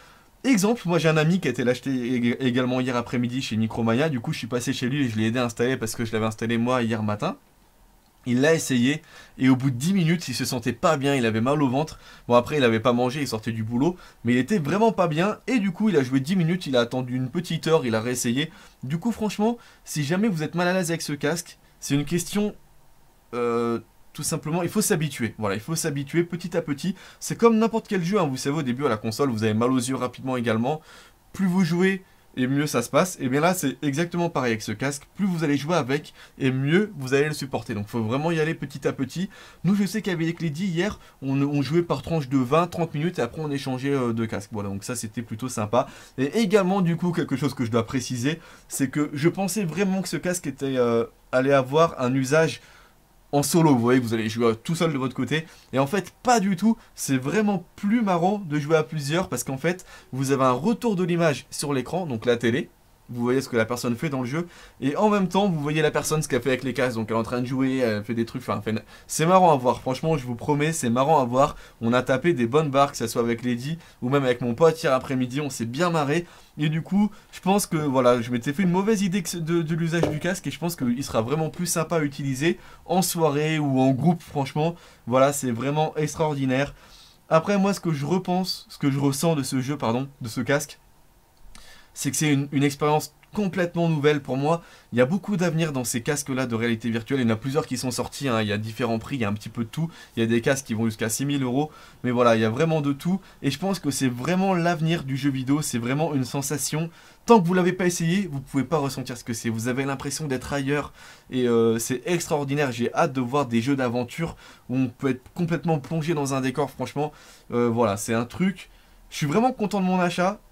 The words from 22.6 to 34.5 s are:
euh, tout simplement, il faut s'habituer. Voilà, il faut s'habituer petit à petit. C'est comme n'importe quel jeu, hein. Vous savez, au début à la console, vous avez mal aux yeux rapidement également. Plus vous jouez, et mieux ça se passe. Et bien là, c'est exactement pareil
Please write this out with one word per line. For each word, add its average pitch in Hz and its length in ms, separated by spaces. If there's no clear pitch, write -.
euh, 117 440
tout - 100
simplement, 160 400
il 170 60
faut 214 140
s'habituer. 151 560
Voilà, 104 160
il 107 80
faut 160 120
s'habituer 151 480
petit 170 320
à 170 60
petit. 151 340
C'est - 160
comme 226 220
n'importe 220 320
quel 185 160
jeu, 196 160
hein. 170 60
Vous 131 100
savez, 139 220
au 165 40
début 127 220
à 135 60
la 107 80
console, 117 320
vous 110 120
avez 110 120
mal 117 180
aux 131 60
yeux 127 160
rapidement 123 420
également. 120 460
Plus 190 140
vous 185 180
jouez, 185 400
et 127 100
mieux 143 200
ça 139 160
se - 80
passe. 175 300
Et 135 100
bien 139 100
là, 175 140
c'est 143 260
exactement 170 480
pareil 131 220